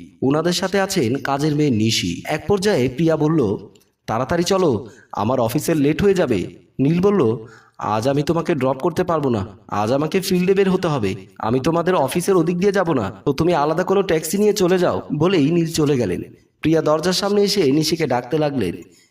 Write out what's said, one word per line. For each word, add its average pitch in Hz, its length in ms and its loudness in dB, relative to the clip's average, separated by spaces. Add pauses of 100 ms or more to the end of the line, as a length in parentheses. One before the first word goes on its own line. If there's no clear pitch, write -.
(220)
ওনাদের 156 320 0
সাথে 190 280 -2
আছেন 156 340 0
কাজের 143 400 -2
মেয়ে 151 140 2
নিশি। 107 580 0
এক 156 200 -6
পর্যায়ে 190 420 2
প্রিয়া 160 280 2
বলল, 143 400 2 (500)
"তাড়াতাড়ি 127 360 -2
চলো, 170 440 0 (240)
আমার 120 280 0
অফিসে 120 360 0
লেট 151 260 0
হয়ে 196 120 4
যাবে।" 127 340 0 (320)
নীল 156 220 2
বলল, 180 360 2 (400)
"আজ 110 300 -2
আমি 139 160 0
তোমাকে 165 320 -2
ড্রপ 135 220 0
করতে 175 260 -2
পারবো 160 260 0
না, 101 180 -2 (200)
আজ 107 240 -2
আমাকে 156 300 0
ফিল্ডে 180 320 0
বের 190 160 2
হতে 185 180 0
হবে। 110 280 -2 (240)
আমি 113 200 0
তোমাদের 165 360 0
অফিসের 175 400 0
ওদিক 175 220 2
দিয়ে 196 140 2
যাব 180 220 0
না, 113 180 -2 (140)
তো 147 80 2
তুমি 165 200 0
আলাদা 160 300 0
কোনো 190 180 0
ট্যাক্সি 175 360 -2
নিয়ে 208 160 4
চলে 185 260 2
যাও।" 135 220 0 (140)
বলেই 156 360 2
নীল 165 200 0
চলে 147 260 0
গেলেন। 90 240 -2 (400)
প্রিয়া 156 200 2
দরজার 160 320 0
সামনে 202 280 0
এসে 190 300 2
নিশিকে 156 360 0
ডাকতে 123 300 -2
লাগলেন, 135 380 -2 (360)